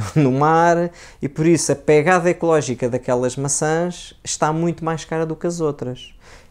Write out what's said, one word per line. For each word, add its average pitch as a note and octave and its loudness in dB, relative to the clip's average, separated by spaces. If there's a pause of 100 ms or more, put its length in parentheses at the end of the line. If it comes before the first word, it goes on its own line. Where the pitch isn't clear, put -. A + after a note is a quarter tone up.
<laughs> - -12
no C3+ 4
mar, E3+ 2 (300)
e D3 -4
por D#3 0
isso E3 2
a C#3 2
pegada E3 2
ecológica D3 0
daquelas B2 -2
maçãs D#3 -4
está - -2
muito E3 -2
mais D#3+ -6
cara E3 -4
do D#3+ -6
que E3 -6
as E3+ -6
outras." D3 -6 (380)